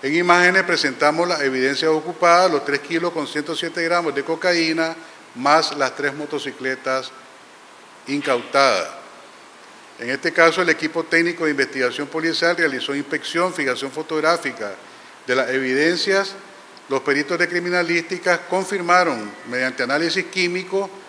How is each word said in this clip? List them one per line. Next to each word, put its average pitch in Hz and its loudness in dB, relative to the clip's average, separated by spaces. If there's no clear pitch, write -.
En 143 -2
imágenes 180 6
presentamos 156 2
la 160 -2
evidencia 135 2
ocupada, 170 4
los 151 2
tres 143 -2
kilos 170 -4
con 156 -4
ciento 151 -6
siete 165 -6
gramos 165 0
de 139 -2
cocaína, 165 0
más 147 4
las 135 0
tres 139 -4
motocicletas 131 -6
incautadas. 131 0
En 117 -8
este 139 -2
caso, 165 4
el 170 2
equipo 156 -2
técnico 170 0
de 151 0
investigación 135 -2
policial 165 0
realizó 139 -2
inspección, 165 -2
fijación 131 -4
fotográfica 151 -2
de 127 2
las 127 0
evidencias. 160 0
Los 135 -2
peritos 147 0
de 175 0
criminalística 175 -2
confirmaron, 180 2
mediante 127 -2
análisis 160 0
químico 185 -2